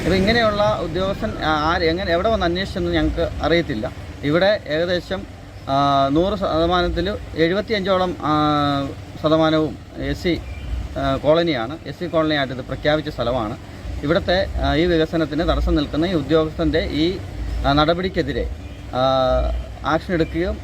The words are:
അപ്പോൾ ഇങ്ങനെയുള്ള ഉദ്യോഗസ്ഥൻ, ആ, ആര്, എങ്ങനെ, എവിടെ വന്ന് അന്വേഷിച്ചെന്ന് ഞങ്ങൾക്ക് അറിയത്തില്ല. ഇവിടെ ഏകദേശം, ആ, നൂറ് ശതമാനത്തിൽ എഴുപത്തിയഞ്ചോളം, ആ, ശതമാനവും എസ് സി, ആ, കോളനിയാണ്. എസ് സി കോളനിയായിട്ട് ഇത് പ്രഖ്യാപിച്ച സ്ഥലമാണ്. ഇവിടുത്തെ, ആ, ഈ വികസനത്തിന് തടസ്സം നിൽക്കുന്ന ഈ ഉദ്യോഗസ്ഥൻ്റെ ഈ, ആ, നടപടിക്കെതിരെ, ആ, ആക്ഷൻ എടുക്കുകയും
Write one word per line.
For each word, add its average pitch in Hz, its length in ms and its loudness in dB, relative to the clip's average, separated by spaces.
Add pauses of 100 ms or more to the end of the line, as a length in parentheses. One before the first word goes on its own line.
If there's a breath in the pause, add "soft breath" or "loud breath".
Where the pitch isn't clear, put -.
അപ്പോൾ 180 200 2
ഇങ്ങനെയുള്ള 214 400 4 (220)
ഉദ്യോഗസ്ഥൻ, 190 460 -2 (180)
ആ, 156 60 2 (180)
ആര്, 180 100 0 (100)
എങ്ങനെ, 180 180 -2
എവിടെ 180 180 2
വന്ന് 202 160 2
അന്വേഷിച്ചെന്ന് 175 540 -2
ഞങ്ങൾക്ക് 156 280 0 (200)
അറിയത്തില്ല. 147 640 0 (200)
ഇവിടെ 185 320 2 (140)
ഏകദേശം, 175 440 -2 (540)
ആ, - 20 2 (400)
നൂറ് 190 240 2
ശതമാനത്തിൽ 170 680 2 (380)
എഴുപത്തിയഞ്ചോളം, 190 680 2 (180)
ആ, - 20 2 (920)
ശതമാനവും 156 520 4 (380)
എസ് 143 120 -6
സി, 175 100 2 (680)
ആ, 139 40 -2 (200)
കോളനിയാണ്. 151 560 2 (100)
എസ് 139 100 -12
സി 180 140 -6
കോളനിയായിട്ട് 151 420 0
ഇത് 123 140 -8
പ്രഖ്യാപിച്ച 151 460 0
സ്ഥലമാണ്. 120 400 -2 (500 loud breath)
ഇവിടുത്തെ, 175 320 2 (260)
ആ, 139 180 2
ഈ - 100 4
വികസനത്തിന് 160 600 0
തടസ്സം 143 280 2
നിൽക്കുന്ന 147 260 0
ഈ 190 160 0
ഉദ്യോഗസ്ഥൻ്റെ 156 600 2 (220)
ഈ, - 20 2 (600)
ആ, 135 140 4
നടപടിക്കെതിരെ, 156 680 0 (540)
ആ, - 20 2 (920)
ആക്ഷൻ 165 240 -2
എടുക്കുകയും 170 460 0